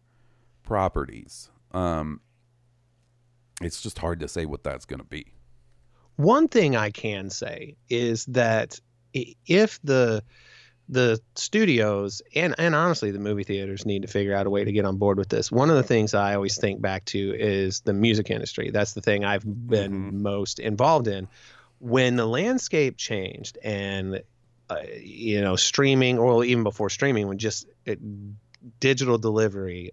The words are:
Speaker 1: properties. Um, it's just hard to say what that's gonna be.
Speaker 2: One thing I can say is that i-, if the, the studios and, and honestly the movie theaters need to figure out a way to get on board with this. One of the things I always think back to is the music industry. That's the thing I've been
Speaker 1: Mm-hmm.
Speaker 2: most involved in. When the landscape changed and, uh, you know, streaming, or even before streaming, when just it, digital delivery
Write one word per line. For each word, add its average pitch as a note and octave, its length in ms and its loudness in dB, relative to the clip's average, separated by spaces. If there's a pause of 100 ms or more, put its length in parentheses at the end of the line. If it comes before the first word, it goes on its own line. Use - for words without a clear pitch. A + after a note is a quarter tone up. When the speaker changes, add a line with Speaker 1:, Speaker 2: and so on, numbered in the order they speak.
(640)
Speaker 1:
properties. E2 840 -4 (220)
Um, D#2+ 500 -4 (1400)
it's E2+ 200 -8
just - 180 -10
hard E2+ 200 -4
to D2 80 -8
say E2 180 -6
what C#2+ 180 -8
that's C2+ 220 -8
gonna C2 180 -12
be. - 300 -16 (840)
Speaker 2:
One B3 320 6
thing D#3 280 4
I G#2+ 160 0
can G2 380 -8
say - 460 -12 (140)
is A#2 360 0
that A#2 540 0 (360)
i-, B2+ 200 -8 (120)
if G#3 360 4
the, B2 400 4 (680)
the B2 300 2 (160)
studios G#2+ 840 2 (140)
and, D#3+ 220 0
and E3 180 2
honestly D#3 360 0
the G2+ 80 -6
movie G2+ 240 -2
theaters G2 420 -6
need G2+ 180 -2
to - 40 -10
figure G2+ 280 0
out G2 100 2
a G2 40 0
way G2+ 140 2
to G#2 80 -2
get G2+ 140 2
on F#2+ 120 0
board G2+ 200 4
with G2 120 0
this. G#2+ 220 -2
One B2+ 180 4
of D#3+ 60 6
the C3+ 80 4
things G#2+ 300 2
I G2+ 220 2
always G2 220 -2
think G2+ 240 -2
back F#2+ 240 -4
to G2 340 -4
is G2 420 0
the G#2 120 0
music G#2+ 360 2
industry. - 400 -6
That's G#2 240 0
the G#2 80 -10
thing G2+ 240 2
I've G2+ 180 0 (240)
been G#2 240 2
Speaker 1:
Mm-hmm. G2 300 -4
Speaker 2:
most G2+ 380 -4
involved A#2+ 480 2
in. G2 200 -4 (520)
When B2 360 2
the A#2 100 2
landscape D#3 720 0
changed - 640 -8
and, G2 580 -4 (480)
uh, E2 80 -6 (240)
you G#2 400 -2
know, F#2+ 160 2
streaming, C3 600 4
or A#2+ 280 4
even A#2+ 180 2
before G#2 260 -2
streaming, A#2 380 0
when G2 100 -6
just G#2 280 -4 (200)
it, G#2 140 -6 (800)
digital C3 380 2
delivery G2 760 -2